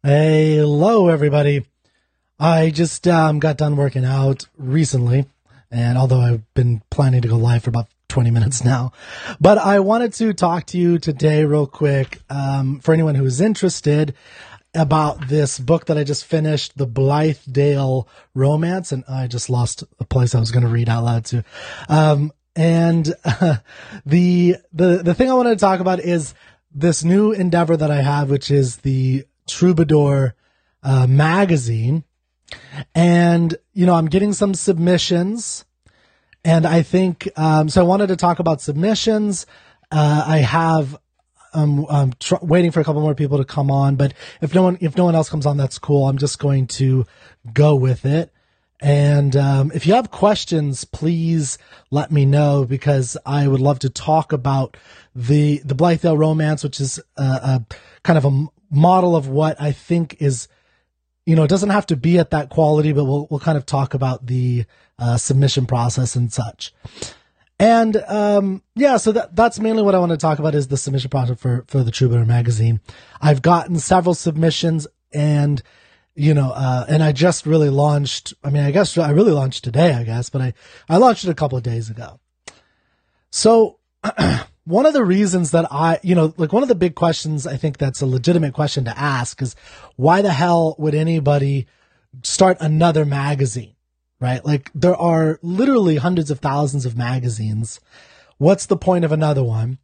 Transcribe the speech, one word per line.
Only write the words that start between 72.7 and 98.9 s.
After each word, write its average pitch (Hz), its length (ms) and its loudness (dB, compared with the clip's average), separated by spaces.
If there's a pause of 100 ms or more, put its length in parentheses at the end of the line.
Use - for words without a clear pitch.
I've 147 180 2
gotten 175 380 2
several 180 360 2
submissions, 160 720 -2 (260)
and, 147 500 0 (520)
you 151 200 2
know, 135 160 2
uh, 127 400 -4
and 156 120 2
I 151 100 2
just 160 340 0
really 156 240 2
launched, 143 640 -2 (100)
I 139 60 -4
mean, 143 140 0
I 143 60 0
guess 175 280 0
I 151 140 0
really 190 200 4
launched 135 320 -2
today, 139 300 2
I 120 100 -4
guess, 113 240 -6
but 135 140 -6
I, 123 100 -4 (380)
I 170 80 2
launched 240 260 4
it 180 60 -2
a 156 40 -2
couple 135 220 -4
of 120 80 -6
days 113 240 -6
ago. 113 320 -16 (1120)
So, 226 480 2 (240)
<clears throat> - 160 -8 (460)
one 196 200 0
of 311 80 4
the 269 120 2
reasons 185 480 0
that 165 200 0
I, 160 300 0
you 185 120 0
know, 160 220 2
like, 160 160 -4
one 233 100 2
of 277 60 -2
the 247 60 2
big 170 200 -2
questions 156 520 -4
I 139 100 -8
think 147 220 -6
that's 139 240 -4
a 139 40 -2
legitimate 139 460 0
question 143 320 -4
to 117 140 -8
ask 135 420 -6
is, 127 160 -8 (400)
why 160 240 2
the 202 120 0
hell 165 440 0
would 151 180 -2
anybody 147 720 0 (560)
start 185 380 2
another 156 460 2
magazine, 139 720 -4 (440)
right? 127 240 -4
Like, 147 300 -4
there 175 220 0
are 160 440 0
literally 185 560 0
hundreds 160 340 -2
of 135 100 -6
thousands 139 440 -2
of 120 140 -6
magazines. 113 840 -6 (560)
What's 185 300 2
the 190 100 0
point 175 300 -2